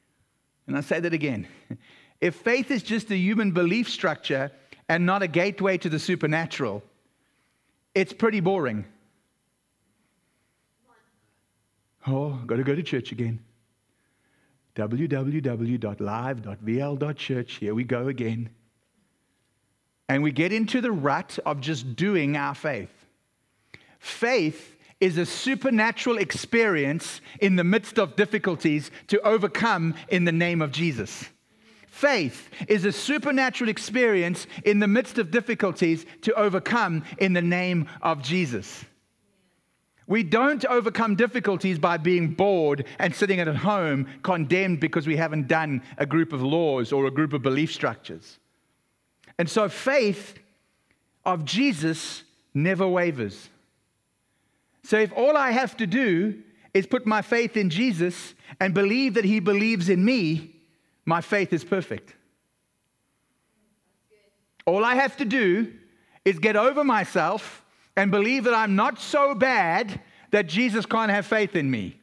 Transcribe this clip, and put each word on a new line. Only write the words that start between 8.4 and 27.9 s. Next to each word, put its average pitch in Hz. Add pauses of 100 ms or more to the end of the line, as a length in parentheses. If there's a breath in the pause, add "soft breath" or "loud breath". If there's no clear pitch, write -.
boring. 151 (3250)
Oh, 135
gotta 117
go 139
to 165
church 131
again. 117 (1300)
W 120
W 139
W 120
dot 104
live 117
dot 101
V 113
L 143
dot 147
church. 123
Here 107
we 123
go 123
again. 117 (1600)
And 139
we 151
get 160
into 220
the 233
rut 147
of 147
just 131
doing 156
our 143
faith. 120 (1080 soft breath)
Faith 214 (240 soft breath)
is 180
a 175
supernatural 233
experience 170 (200 loud breath)
in 190
the 175
midst 220